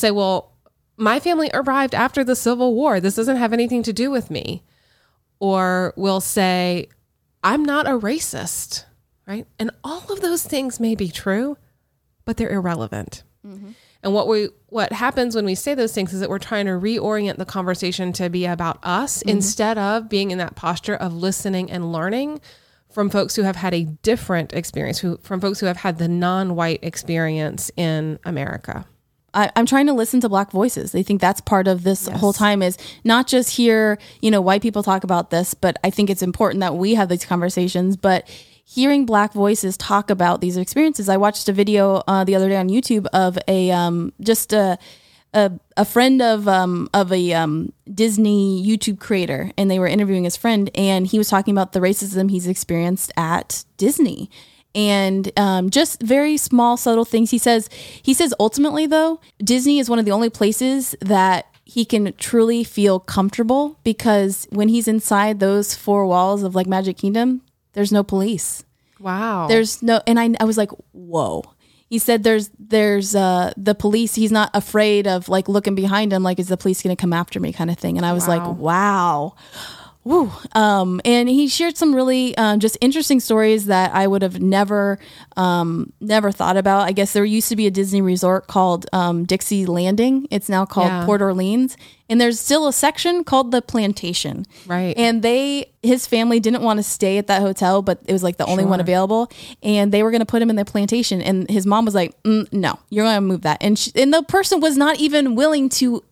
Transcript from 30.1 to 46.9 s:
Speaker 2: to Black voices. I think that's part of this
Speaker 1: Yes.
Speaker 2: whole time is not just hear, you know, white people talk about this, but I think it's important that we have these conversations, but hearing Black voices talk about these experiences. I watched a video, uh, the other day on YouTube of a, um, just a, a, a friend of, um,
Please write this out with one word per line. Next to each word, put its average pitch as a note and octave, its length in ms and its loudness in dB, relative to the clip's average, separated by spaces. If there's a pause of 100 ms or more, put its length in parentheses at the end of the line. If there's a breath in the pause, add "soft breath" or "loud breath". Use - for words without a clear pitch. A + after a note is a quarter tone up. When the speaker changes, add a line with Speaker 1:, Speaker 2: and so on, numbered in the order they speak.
Speaker 2:
to A#3+ 80 0
Black G3 220 0
voices. - 440 -2
I F#3 80 0
think G3+ 180 0
that's F3+ 200 2
part F#3+ 280 2
of F3+ 140 0
this F#3+ 240 -2
Speaker 1:
Yes. F#3+ 140 -6
Speaker 2:
whole G3+ 120 4
time G#3 300 2
is F#3 160 -2 (260 loud breath)
not A#3 220 4
just B3+ 300 0
hear, A3 420 4 (240 loud breath)
you A3 80 4
know, G3+ 100 4
white F#3+ 220 2
people G#3 200 -2
talk F#3+ 220 0
about F3+ 260 0
this, E3+ 220 -2
but - 320 -2
I F#3+ 60 2
think G3+ 200 0
it's F#3+ 120 -2
important F#3+ 380 0
that E3+ 160 -2
we G3 180 2
have G3+ 140 2
these F3+ 180 -2
conversations, F3+ 680 -2
but F#3 320 0 (400 loud breath)
hearing C#4 380 2
Black G#3 260 2
voices G3+ 440 0
talk G#3 340 -2
about F3+ 300 2
these F3+ 160 -2
experiences. A#3+ 520 0
I F#3+ 100 4
watched G#3 320 0
a - 20 0
video, G3 560 2
uh, F#3+ 160 2
the F#3+ 100 2
other F#3+ 140 2
day G3 80 2
on F#3 120 0
YouTube G#3+ 440 0
of F#3 340 2
a, F#3 240 2
um, F3 500 0
just A3 320 -2
a, G3 240 2 (580 loud breath)
a, G3+ 180 2 (240)
a G#3 80 2
friend B3+ 380 4
of, G#3+ 260 2
um, F#3 440 0